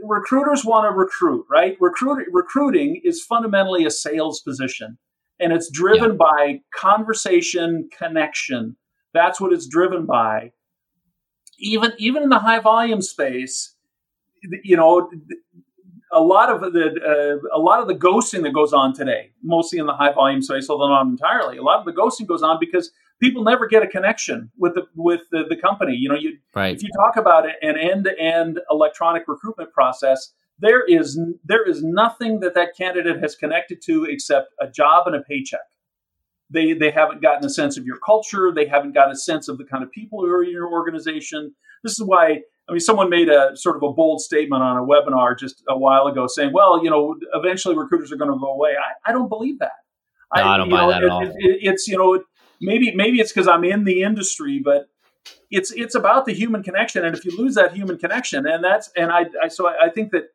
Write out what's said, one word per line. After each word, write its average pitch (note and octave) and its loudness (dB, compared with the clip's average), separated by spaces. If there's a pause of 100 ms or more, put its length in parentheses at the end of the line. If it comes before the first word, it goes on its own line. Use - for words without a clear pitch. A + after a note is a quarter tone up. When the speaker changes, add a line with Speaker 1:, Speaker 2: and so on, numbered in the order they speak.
Speaker 1:
recruiters C4 -2
wanna G#3+ 2
recruit, F#3 -2
right? F3 2
Recruit-, B3+ -2
recruiting F3+ -2
is F3 -4
fundamentally G3 0
a D#3 -2
sales D3+ -6
position, B2 -10 (420)
and E3+ 0
it's E3 -4
driven G#3 4
Speaker 2:
Yeah. G3 -4
Speaker 1:
by D3 4 (140)
conversation, F3+ 0
connection. D3+ -6 (360)
That's F3+ 2
what F#3 0
it's D3 -2
driven E3+ 0
by. A2+ -2 (1080)
Even, A3 0
even C4 0
in C#4 2
the A#3+ 6
high A3+ 2
volume A3+ 2
space, C3 -6 (720)
th-, F#3 -12
you F#3 2
know, E3 4
th-, D#3+ -20 (920)
a D#3+ 4
lot F#3+ 6
of F#3+ -4
the, D#3 0
uh, C3+ -4
a - 0
lot F#3+ 4
of A3+ -6
the F3 -4
ghosting F#3 0
that C#3+ -4
goes D3+ 2
on C3+ 2
today, C3 -6 (120)
mostly E3+ -2
in D3+ -4
the D3 -4
high C#3+ 2
volume C#3 2
space, C3+ -6
although D3 0
not C#3 4
entirely, C3 -2
a B2+ -12
lot E3+ 2
of G#3 -12
the E3+ -8
ghosting A3+ -2
goes E3 -4
on D#3+ 2
because F3 -4 (300)
people B3 2
never A3+ 2
get A3 4
a F#3+ -2
connection F#3 -4
with E3+ 0
the, F3+ -4 (140)
with E3+ 0 (100)
the, D#3+ -2
the E3 -4
company. E3 -2
You B2+ -2
know, C#3+ 0
you, D#3 -6 (180)
Speaker 2:
Right. F#2+ -2
Speaker 1:
if - -12
you G3 -10
talk A3 2
about E3+ 6
it, D#3+ -6
an D#3 -2
end-to-end E3 -2 (100)
electronic E3 0
recruitment E3+ -10
process, C3 0 (280)
there A3+ 4
is D#3 2
n-, E3+ -6
there G#3+ 0
is D3+ -2
nothing A3 -2
that - -4
that - -2
candidate F3 -4
has D3+ -6
connected E3 -6
to D#3+ -2
except C#3 -2
a C#3 -6
job D#3+ 4
and D3 -2
a C#3+ -6
paycheck. C3+ -10 (880)
They, D#3+ 0
they D#3 2
haven't D3+ 0
gotten D3 2
a C#3 -6
sense C#3+ -4
of B2+ -12
your - -10
culture. G#3 2
They D3+ 0
haven't C#3+ 0
got C#3 6
a C3+ -10
sense D#3 -6
of C3 -10
the C3 -18
kind C3 -8
of B2+ -14
people G#3 -14
who F3+ -4
are F3+ 0
in F3+ -4
your F3 -10
organization. D#3+ -8 (300)
This A3 -8
is A3 -8
why E3 4 (280)
I E3+ -6
mean, E3+ -2
someone G3 2
made E3+ 4
a C#3 6
sort E3 -2
of C#3+ -4
a C#3+ -2
bold D#3 2
statement C#3+ -2
on B2+ 0
a B2 -2
webinar C3 4
just C3 -14
a C3+ -2
while C3+ 4
ago C3 -2
saying, C#3+ -2
"Well, F3 6
you E3 0
know, D3+ 0 (180)
eventually F3+ -2
recruiters D3+ -4
are D3 -10
gonna C#3+ -2
go C3+ -6
away." D3 0
I, E3+ -6
I A#3 0
don't B3 -4
believe A#3 -6
that. C3+ -6 (640)
Speaker 2:
No, F#3 2
I G2 2
don't F#2+ -2
Speaker 1:
you - -4
Speaker 2:
buy F3+ 2
Speaker 1:
know, F3+ 4
Speaker 2:
that F3+ 2
at F3+ 0
Speaker 1:
it, F3+ 4
Speaker 2:
all. F3+ 0
Speaker 1:
it, F#3 -4
it, F#3 2
it's, G3 -2
you F#3+ -4
know, F#3 2 (380)
maybe, A3 0
maybe A3+ 2
it's A3 -2
'cause F#3 0
I'm E3+ 4
in G3+ 0
the F#3 0
industry, F3+ -4
but C#3+ 0 (600)
it's, F#3+ -4
it's A#3 -8
about A#3+ 2
the A3 -4
human G#3+ -4
connection. G3 -4
And E3 -4
if - -14
you F3+ -8
lose B3+ -2
that F3 2
human F#3 -8
connection, E3+ -4
and E3 -2
that's, G3 0
and E3+ 0
I, F3 2 (180)
I, E3 0
so F3 -4
I, E3 2
I - -2
think A3 -6
that E3+ -4